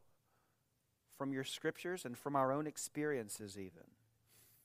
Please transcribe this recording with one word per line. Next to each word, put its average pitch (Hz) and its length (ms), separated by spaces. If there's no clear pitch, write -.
from 139 160
your 135 100
scriptures 175 600
and 120 120
from 143 200
our 131 160
own 151 140
experiences 113 920
even, 85 240